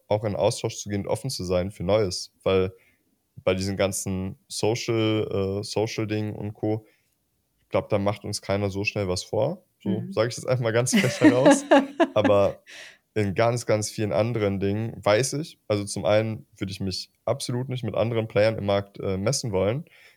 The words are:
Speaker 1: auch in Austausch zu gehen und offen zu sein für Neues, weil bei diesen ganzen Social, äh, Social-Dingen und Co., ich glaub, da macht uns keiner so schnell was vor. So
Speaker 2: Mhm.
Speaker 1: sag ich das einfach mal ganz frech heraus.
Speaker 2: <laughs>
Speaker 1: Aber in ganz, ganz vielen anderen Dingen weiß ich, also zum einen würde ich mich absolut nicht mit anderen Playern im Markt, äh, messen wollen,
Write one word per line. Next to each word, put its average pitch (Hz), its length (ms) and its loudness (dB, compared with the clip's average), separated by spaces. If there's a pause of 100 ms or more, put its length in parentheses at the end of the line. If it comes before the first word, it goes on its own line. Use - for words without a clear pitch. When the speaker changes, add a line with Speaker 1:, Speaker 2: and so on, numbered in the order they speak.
Speaker 1:
auch 107 180 0
in 104 120 -2
Austausch 113 400 0
zu - 140 -10
gehen 101 100 -2
und - 80 -6
offen - 220 -2
zu - 120 -8
sein 90 280 0
für - 140 -10
Neues, 98 480 0 (100)
weil 95 300 2 (680)
bei 95 120 2
diesen 95 220 -4
ganzen 95 720 -2
Social, 107 1120 0
äh, 107 40 -8
Social-Dingen 107 720 -4
und 104 160 -8
Co., 110 340 -4 (760)
ich - 80 -20
glaub, 95 180 -2
da 107 100 0
macht 101 260 -2
uns - 180 -8
keiner 101 280 -2
so 98 140 -4
schnell 101 240 -4
was 90 160 -2
vor. 127 400 -2 (180)
So - 200 -2
Speaker 2:
Mhm. 185 100 -10
Speaker 1:
sag 113 160 0
ich 120 60 -6
das - 120 -10
einfach 127 180 0
mal 113 80 0
ganz 120 220 2
frech 156 260 2
heraus. 143 500 6
Speaker 2:
<laughs> 277 440 2
Speaker 1:
Aber 101 480 4 (520)
in 101 200 0
ganz, 117 320 2
ganz 107 240 0
vielen 107 220 -2
anderen 104 480 0
Dingen 104 320 -2 (120)
weiß 110 300 4
ich, - 320 -8
also 104 180 -2
zum 101 200 -8
einen 107 420 2 (100)
würde 95 160 -8
ich - 80 -10
mich 95 300 -6 (140)
absolut 127 440 -4
nicht 127 140 -6
mit 107 120 0
anderen 110 340 0
Playern 107 280 2
im 98 100 -6
Markt, 101 340 -2
äh, 95 160 -2
messen 110 340 -2
wollen, 101 340 0 (320)